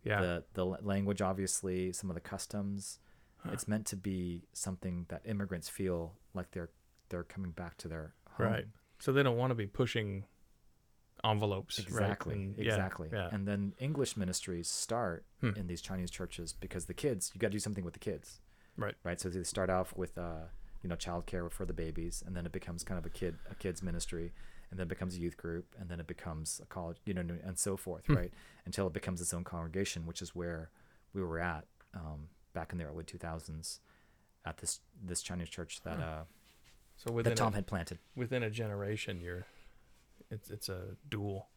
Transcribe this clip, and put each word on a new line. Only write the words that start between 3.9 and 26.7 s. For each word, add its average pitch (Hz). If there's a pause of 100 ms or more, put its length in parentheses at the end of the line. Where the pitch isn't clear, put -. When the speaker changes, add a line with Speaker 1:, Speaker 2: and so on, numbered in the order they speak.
Speaker 2:
be 90
something 90
that -
immigrants 98
feel 90 (180)
like 90
they're, 85 (400)
they're 87
coming 92
back 85
to -
their 80 (160)
home. 113
Speaker 1:
Right. 110 (320)
So -
they 139
don't 123
wanna 127
be 107
pushing 104 (1000)
envelopes, 104
right? 95
Speaker 2:
Exactly. 101
Speaker 1:
And, 101
yeah, 107
Speaker 2:
Exactly. 92
Speaker 1:
yeah. 95
Speaker 2:
And 98
then 101
English 139
ministries 90
start 110 (160)
Speaker 1:
Hmm. -
Speaker 2:
in 92
these 87
Chinese 92
churches 85
because 90
the 92
kids, 120
you 101
gotta 104
do 104
something 101
with 85
the -
kids. - (380)
Speaker 1:
Right. 104
Speaker 2:
Right. 87
So -
they 90
start 92
off 92
with, 92
uh, 82 (360)
you 92
know, 85
childcare 87
for -
the 82
babies, 82
and 92
then 87
it 82
becomes 87
kind 92
of 82
a -
kid, 82 (120)
a -
kids 90
ministry, 85 (360)
and 92
then 90
it -
becomes 92
a 90
youth 85
group, 85
and 95
then 85
it 80
becomes 78
a -
college, 85